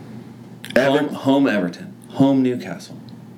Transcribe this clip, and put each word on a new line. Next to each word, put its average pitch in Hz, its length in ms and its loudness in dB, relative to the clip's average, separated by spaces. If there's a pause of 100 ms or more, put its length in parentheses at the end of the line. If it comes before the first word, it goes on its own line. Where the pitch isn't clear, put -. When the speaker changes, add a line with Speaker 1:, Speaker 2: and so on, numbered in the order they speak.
(760)
Speaker 1:
Ever- 139 260 4
Speaker 2:
Home, 147 140 0
home 135 320 4
Everton, 92 460 -2 (160)
home 135 340 4
Newcastle, 120 540 -4 (420)